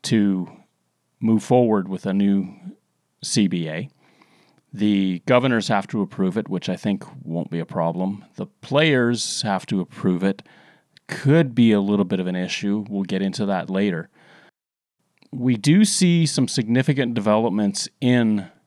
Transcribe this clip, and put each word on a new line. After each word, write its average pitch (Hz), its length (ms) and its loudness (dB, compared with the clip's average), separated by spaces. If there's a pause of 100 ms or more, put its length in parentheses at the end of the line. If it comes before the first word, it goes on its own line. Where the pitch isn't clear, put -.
to 98 460 0 (680)
move 110 240 2
forward 110 440 2
with 95 200 -8
a 95 60 -2
new 98 380 2 (720)
C 104 260 0
B 85 220 -4
A. 87 200 -8 (840)
The 98 540 0
governors 123 400 2
have 104 200 -2
to 110 140 -4
approve 95 380 -2
it, 107 100 -8
which 92 180 -6
I 92 80 -4
think 101 280 -4 (200)
won't 82 280 -8
be 85 80 -4
a 80 60 -6
problem. 90 600 -4 (120)
The - 100 -8
players 131 960 0
have 98 240 -4
to 98 140 -2
approve 90 420 -2
it. 98 180 -2 (680)
Could 139 460 2
be 113 200 6
a 101 80 4
little 101 240 2
bit 92 140 -4
of 90 60 -4
an 92 100 -4
issue. 101 540 -4
We'll 98 140 -4
get 92 180 -4
into 98 240 -4
that 95 240 -4
later. 95 400 -2 (1200)
We 123 260 0
do 160 260 6
see 170 420 4
some 139 220 0
significant 123 680 0
developments 107 760 0 (100)
in 113 500 2 (180)